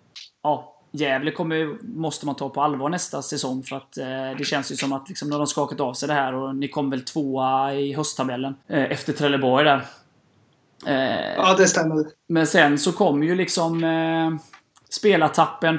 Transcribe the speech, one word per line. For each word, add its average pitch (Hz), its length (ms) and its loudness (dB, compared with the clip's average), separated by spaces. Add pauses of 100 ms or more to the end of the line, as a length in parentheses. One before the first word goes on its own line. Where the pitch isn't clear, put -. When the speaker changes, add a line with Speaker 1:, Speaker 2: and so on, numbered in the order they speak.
(420)
Speaker 1:
Ja, - 340 -2 (160)
Gävle 143 380 0
kommer, 160 520 -4
måste 156 440 -6
man 139 80 -4
ta 135 140 -6
på 139 140 -2
allvar 143 260 0
nästa 170 340 -4
säsong, 135 400 -4
för 135 140 -10
att, - 220 -14
eh, 135 80 -6 (320)
det 143 80 -4
känns 139 260 -2
ju - 40 -6
som 139 160 -2
att 135 160 -6
liksom, 147 220 -8
när 147 80 -2
de 147 80 0
skakat 143 340 -2
av 131 140 -2
sig 143 140 -6
det 151 60 0
här, 135 200 0
och 135 220 -4
ni 139 120 -4
kom 139 220 -2
väl 131 140 -4
tvåa 135 720 0
i 143 180 -2
hösttabellen, 131 600 -4 (140)
eh, 156 160 2
efter 143 280 -4
Trelleborg 139 520 4
där. 139 200 4 (1000)
Eh, 131 500 0
Speaker 2:
Ja, 190 220 4
det 190 80 6
stämmer. 160 400 0 (200)
Speaker 1:
men 160 200 2
sen 147 320 6
så 175 140 0
kom 160 300 2
ju 165 120 2
liksom... 165 500 0
Eh, 165 460 0 (600)
spelartappen, 165 880 4